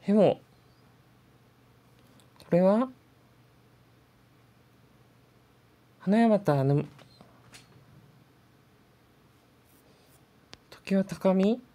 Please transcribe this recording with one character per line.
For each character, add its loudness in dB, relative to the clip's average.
で -2
も、 2
こ -20
れ 2
は、 0
花 0
山 2
田 0
の、 0
常 -2
盤 -
貴 -2
美？ 0